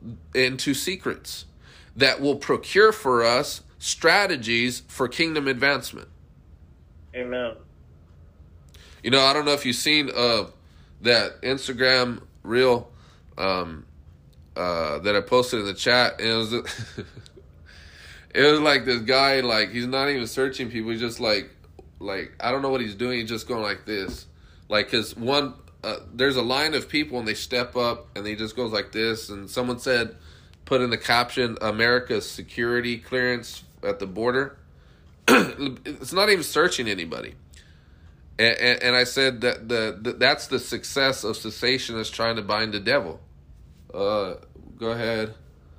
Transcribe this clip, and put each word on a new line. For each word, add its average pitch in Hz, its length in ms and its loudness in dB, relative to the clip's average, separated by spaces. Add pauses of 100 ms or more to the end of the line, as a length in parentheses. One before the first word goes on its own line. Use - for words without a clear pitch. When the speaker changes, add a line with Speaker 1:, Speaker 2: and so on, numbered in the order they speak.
(360)
Speaker 1:
into 131 400 0
secrets - 720 -8 (500)
that 135 260 4
will 143 140 2
procure 185 560 4
for 123 320 2
us 120 380 2 (180)
strategies 127 1080 2
for 127 200 -2
kingdom 156 400 -2
advancement. 127 600 -2 (1080)
Speaker 2:
Amen. 123 400 -4 (1500)
Speaker 1:
You 117 60 -4
know, 135 120 6
I 135 120 6
don't 147 120 0
know 147 80 4
if 135 120 0
you've 120 100 0
seen, 151 400 2
uh, 117 300 2 (560)
that 110 400 2
Instagram 127 800 0 (220)
reel, 120 480 2 (480)
um, 90 480 -4 (680)
uh, 82 440 -2
that 101 160 0
I 98 60 2
posted 123 400 2
in 101 40 -4
the 98 80 -4
chat. 123 480 2
And 113 80 0
it 113 60 0
was, 113 180 -2
<laughs> - 1800 -12
it 147 160 6
was 151 80 4
like 139 260 4
this 123 160 0
guy, 135 380 4
like, 110 320 0
he's 120 160 -4
not 135 220 0
even 123 180 -2
searching 131 420 -4
people. 113 220 -6
He's 113 80 -4
just 117 200 -6
like, 107 300 0 (480)
like, 98 420 -8
I 117 120 -2
don't 135 100 -2
know 139 80 -2
what 131 120 0
he's 107 120 -6
doing. 120 280 -4
He's 113 80 -8
just 110 180 -8
going 113 160 -4
like 101 240 -6
this. 98 400 -6 (420)
Like, 104 220 0
'cause 113 260 -2
one, 139 380 0 (280)
uh, 107 140 -6 (160)
there's 131 220 2
a 120 80 2
line 143 320 0
of 123 120 -4
people 147 300 -2
and 113 100 -6
they 107 60 0
step 123 420 -4
up 117 400 0
and 101 120 -8
he 107 80 -4
just 110 200 -6
goes 113 160 -4
like 101 200 -4
this. 110 380 -2
And 101 200 -12
someone 123 300 -4
said, 120 360 0 (500)
put 135 160 2
in 120 100 0
the 113 60 0
caption, 120 640 0
"America's 113 720 2
security 120 720 -4
clearance 123 640 -2 (180)
at 101 160 -2
the 98 80 -8
border." 120 520 -2 (360)
<clears throat> - 340 -16
It's 135 880 2
not 202 160 4
even 180 140 4
searching 151 440 0
anybody. 80 460 -6 (1080)
And, 117 180 4
and, 123 260 2
and 123 120 4
I 123 80 6
said 127 380 0
that 113 280 0
the, 110 320 0
the, 117 120 -4
that's 131 340 2
the 127 120 0
success 131 640 -2
of 104 120 -2
cessationists 117 760 -4
trying 117 260 -2
to 107 40 -4
bind 104 320 -2
the 107 60 -4
devil. 98 400 0 (760)
Uh, 101 420 -2 (420)
go 113 140 -4
ahead. 113 420 -4 (460)